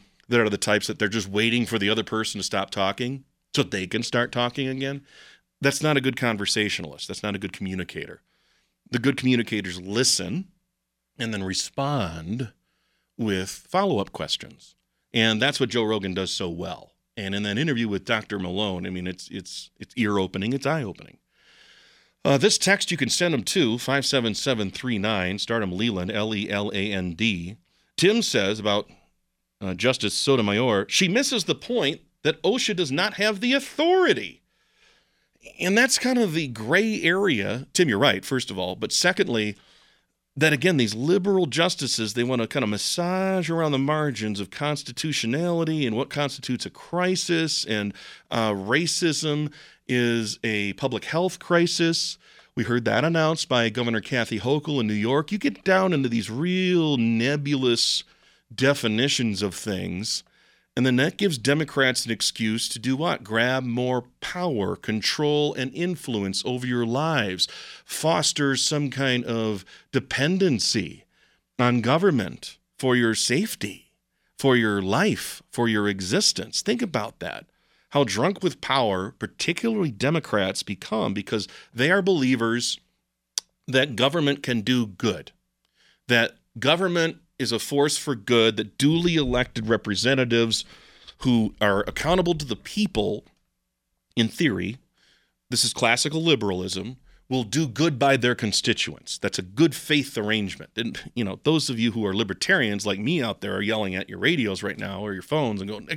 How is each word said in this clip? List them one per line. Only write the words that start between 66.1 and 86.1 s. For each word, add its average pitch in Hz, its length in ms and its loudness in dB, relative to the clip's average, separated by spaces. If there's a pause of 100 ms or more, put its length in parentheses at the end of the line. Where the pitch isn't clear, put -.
over 127 240 -4
your 120 180 0
lives, 120 640 0 (380)
foster 151 720 2
some 147 320 0
kind 127 340 0
of 110 400 0 (300)
dependency 135 1120 0 (520)
on 123 220 4
government 127 800 0 (200)
for 127 160 2
your 117 220 4
safety, - 800 -2 (440)
for 131 200 6
your 104 240 2
life, 123 680 0
for 117 200 0
your 104 180 2
existence. 98 760 0
Think 233 200 -2
about 123 380 -4
that. - 260 -10 (460)
How 143 120 4
drunk 123 400 0
with 160 160 -2
power, 110 580 0
particularly 175 760 -2
Democrats, 107 720 0
become 110 520 -4
because 101 340 -4 (260)
they 131 160 2
are 196 120 4
believers 127 800 2 (840)
that 131 300 2
government 143 480 2
can 120 160 0
do 120 260 2
good, 92 460 -4 (800)
that 117 260 4 (240)